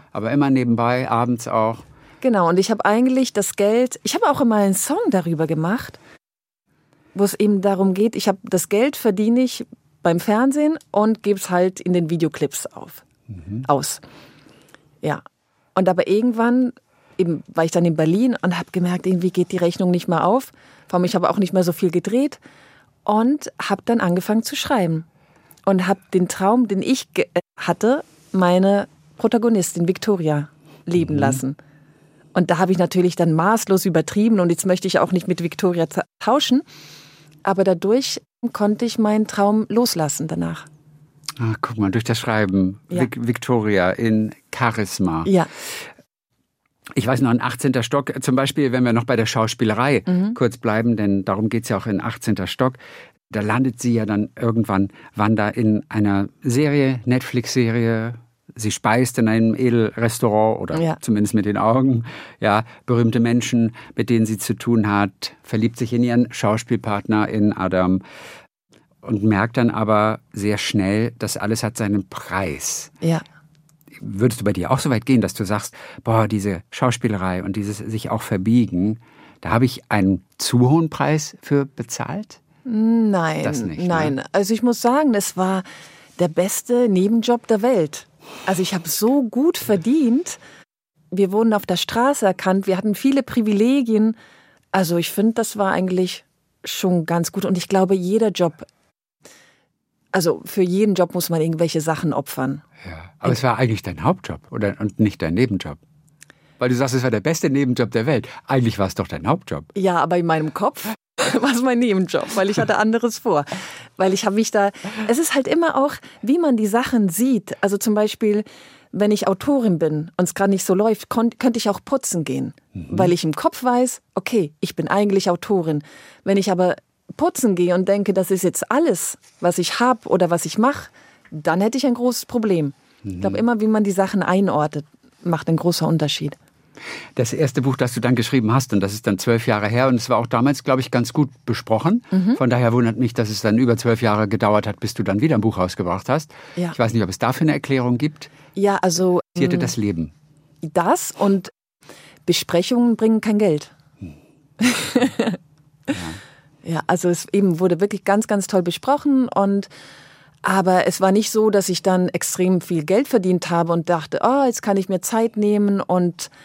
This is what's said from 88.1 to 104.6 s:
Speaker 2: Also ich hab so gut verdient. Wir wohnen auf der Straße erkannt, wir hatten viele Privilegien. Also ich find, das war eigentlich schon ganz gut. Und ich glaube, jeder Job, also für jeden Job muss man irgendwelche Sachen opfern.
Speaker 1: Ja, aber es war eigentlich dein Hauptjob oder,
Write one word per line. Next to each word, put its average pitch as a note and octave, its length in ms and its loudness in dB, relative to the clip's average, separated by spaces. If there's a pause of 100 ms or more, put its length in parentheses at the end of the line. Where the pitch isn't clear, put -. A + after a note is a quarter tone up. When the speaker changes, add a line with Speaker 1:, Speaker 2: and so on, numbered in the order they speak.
Speaker 2:
Also F#3 160 0
ich F#3 120 -4
hab F3 140 -6
so B3+ 360 2
gut C4 340 0
verdient. A#3+ 840 0 (720)
Wir F#3 220 0
wohnen A3 200 2
auf G3+ 120 0
der F3+ 100 -2
Straße A#3+ 500 0
erkannt, F#3+ 420 0
wir F#3 100 2
hatten G#3 180 2
viele C#4 260 2
Privilegien. A3 920 2 (560)
Also F3 240 2
ich E3+ 160 0
find, A3 260 0
das A3 200 -4
war G3 160 0
eigentlich F#3 500 -2 (400)
schon F3+ 420 0
ganz E3+ 280 -2
gut. G3 100 -6
Und F#3 140 0
ich F3 100 -6
glaube, F#3+ 280 2
jeder G3+ 340 0
Job, F3 360 -2 (1500)
also E3 340 0
für - 160 -2
jeden F#3+ 340 2
Job F3+ 180 0
muss F3+ 160 -4
man E3 120 0
irgendwelche E3 400 -2
Sachen D#3 320 -2
opfern. C#3 480 -6 (240)
Speaker 1:
Ja, E2+ 340 -16
aber B2+ 140 0
es A#2+ 100 -4
war A#2+ 140 2
eigentlich A2+ 240 0
dein D#2 220 -8
Hauptjob C3 360 -2 (120)
oder, G2+ 280 -4